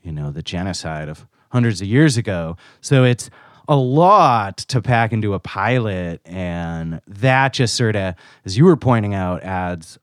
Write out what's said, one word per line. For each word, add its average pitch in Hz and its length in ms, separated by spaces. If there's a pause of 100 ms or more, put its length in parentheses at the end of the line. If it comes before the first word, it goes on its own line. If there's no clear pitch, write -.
you 85 100
know, 73 200
the 76 100
genocide 82 680
of - 180 (220)
hundreds 120 320
of 98 60
years 127 300
ago. 85 400 (240)
So 131 220
it's 123 260 (380)
a 151 80
lot 135 840
to - 240
pack 117 320
into 107 220
a 90 40
pilot, 98 840
and 82 840
that 131 460
just 120 220
sorta, 101 400 (300)
as 95 120
you 147 80
were 180 100
pointing 110 380
out, 90 300
adds 90 600